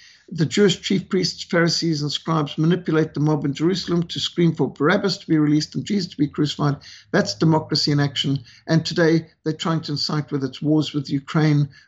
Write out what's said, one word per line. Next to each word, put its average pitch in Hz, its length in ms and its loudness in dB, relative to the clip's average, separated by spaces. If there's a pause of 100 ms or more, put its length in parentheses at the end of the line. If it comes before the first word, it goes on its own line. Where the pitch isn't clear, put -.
(280)
The 160 180 -2
Jewish 190 340 2
chief - 280 -2
priests, - 360 -2
Pharisees, 165 580 0
and 147 80 -4
scribes 156 480 -2
manipulate 156 560 2
the 143 60 -2
mob 151 240 2
in 139 100 -2
Jerusalem 175 500 0
to - 160 -8
scream 165 340 0
for 135 140 0
Barabbas 185 500 0
to - 100 -20
be 160 100 2
released 151 360 2
and 135 100 -6
Jesus 202 280 -2
to - 40 -20
be 147 120 0
crucified. 147 480 -2 (360)
That's 202 220 0
democracy 156 580 2
in 143 80 2
action. 143 380 -2 (300)
And 160 160 2
today 160 420 2 (180)
they're 156 80 -2
trying 160 300 -4
to 156 100 -8
incite, 147 380 -4
whether 135 160 -4
it's 131 160 -8
wars 151 300 0
with 147 180 -6
Ukraine 147 580 2 (200)